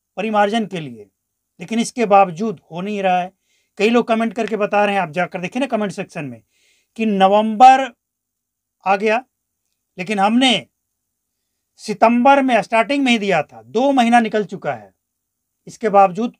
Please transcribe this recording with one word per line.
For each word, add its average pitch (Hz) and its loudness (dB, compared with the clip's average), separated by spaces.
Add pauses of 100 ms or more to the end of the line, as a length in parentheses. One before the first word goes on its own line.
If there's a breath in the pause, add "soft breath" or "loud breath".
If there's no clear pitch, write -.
(160)
परिमार्जन 208 0
के 170 -8
लिए, 113 -14 (500)
लेकिन 220 -6
इसके 233 -4
बावजूद 196 2
हो 165 -14
नहीं 202 -6
रहा 180 0
है। 180 -8 (460)
कई 214 -2
लोग 240 0
कमेंट 226 -2
करके 220 -6
बता 208 0
रहे 202 -2
हैं, 196 -2
आप 165 -8
जाकर 175 -6
देखिए 185 -8
ना 269 -4
कमेंट 208 -6
सेक्शन 175 -12
में, 120 -14 (560)
कि 226 -2
नवंबर 220 4 (960)
आ 196 0
गया 220 -2 (760)
लेकिन 196 -6
हमने 226 0 (1120)
सितंबर 240 2
में 240 2
स्टार्टिंग 262 -2
में 247 2
ही 233 2
दिया 190 0
था, 113 -14
दो 220 -2
महीना 240 4
निकल 220 -2
चुका 156 -10
है, 104 -14 (720)
इसके 214 -6
बावजूद 196 2